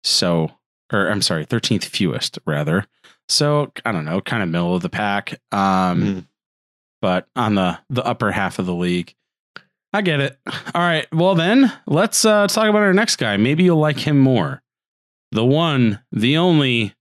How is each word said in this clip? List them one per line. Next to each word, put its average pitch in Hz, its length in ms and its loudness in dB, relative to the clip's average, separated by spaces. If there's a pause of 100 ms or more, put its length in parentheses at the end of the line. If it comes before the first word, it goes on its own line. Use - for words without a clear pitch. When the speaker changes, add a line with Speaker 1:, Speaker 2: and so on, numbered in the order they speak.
Speaker 1:
So, 85 460 0 (420)
or 98 160 0
I'm 104 140 -2
sorry, 80 240 -4
thirteenth 110 400 -2
fewest, - 600 -4
rather. 78 380 -2 (420)
So, 147 460 -2 (140)
I 113 60 -2
don't 80 120 -4
know, 85 160 -4
kind 117 220 -4
of 87 80 -2
middle 87 260 -2
of 87 60 -2
the 90 80 -6
pack, 101 500 -4 (100)
um, 95 520 0
Speaker 2:
Mm. 98 240 -6 (720)
Speaker 1:
but 92 340 -2
on 110 200 -2
the, 90 240 -2 (100)
the 123 160 -4
upper 117 260 -2
half 95 280 -4
of 92 80 -4
the 90 80 -4
league. 87 400 -4 (800)
I 208 80 0
get 156 180 0
it. - 260 -4
All - 360 -6
right, 165 280 0
well 175 240 2
then, 202 380 4 (140)
let's, 196 400 0
uh, 208 220 4
talk 220 200 0
about 208 140 4
our 196 100 4
next 208 240 2
guy. 104 220 -2
Maybe 147 260 2
you'll 175 140 4
like 151 220 0
him 147 200 2
more. 117 420 2 (680)
The 110 140 0
one, 135 540 2 (120)
the 120 240 0
only 135 640 2